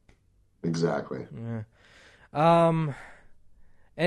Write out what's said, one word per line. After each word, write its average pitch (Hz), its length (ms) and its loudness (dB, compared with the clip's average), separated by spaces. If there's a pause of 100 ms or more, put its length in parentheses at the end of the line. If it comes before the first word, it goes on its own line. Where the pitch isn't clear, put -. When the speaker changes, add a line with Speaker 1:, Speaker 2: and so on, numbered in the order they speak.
(640)
Speaker 1:
Exactly. - 680 -4
Speaker 2:
Yeah. 117 340 -8 (680)
Um, 165 640 4 (1040)
a-, 156 80 0